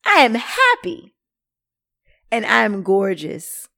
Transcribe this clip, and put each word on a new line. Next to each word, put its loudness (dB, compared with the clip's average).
I 4
am 4
happy. -2
And -2
I 2
am -4
gorgeous. -4